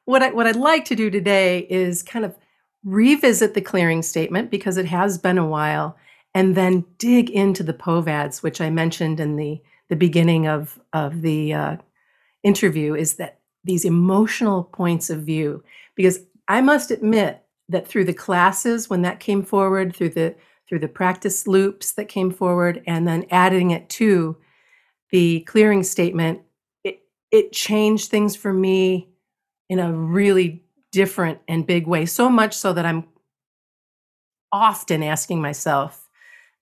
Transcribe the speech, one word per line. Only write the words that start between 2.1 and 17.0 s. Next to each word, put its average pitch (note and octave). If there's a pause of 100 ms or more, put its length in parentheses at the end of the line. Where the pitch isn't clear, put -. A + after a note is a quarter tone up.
of F#3 (480)
revisit A3
the G3
clearing E3
statement D3+
because G3
it F#3
has F3+
been F3+
a E3
while, D3+ (380)
and F#3+
then F#3 (140)
dig A#3+
into G3
the D#3+
povads, D#3
which D#3+
I D#3+
mentioned D#3+
in D3+
the, D3+ (260)
the F3
beginning E3
of, D#3 (120)
of D#3
the, D3+
uh, D3+ (640)
interview, D#3
is D#3
that - (220)
these F3
emotional F#3+
points E3+
of D#3
view. D3+ (320)
Because F#3 (300)
I G#3+
must C#4+
admit G#3+ (260)